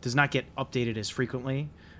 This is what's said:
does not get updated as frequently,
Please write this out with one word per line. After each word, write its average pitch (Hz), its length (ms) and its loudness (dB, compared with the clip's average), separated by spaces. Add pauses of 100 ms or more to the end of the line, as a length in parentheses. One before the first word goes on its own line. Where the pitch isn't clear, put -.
does 123 140 0
not 143 160 6
get 127 140 2 (100)
updated 123 420 0
as 104 140 -4
frequently, 135 580 -2 (300)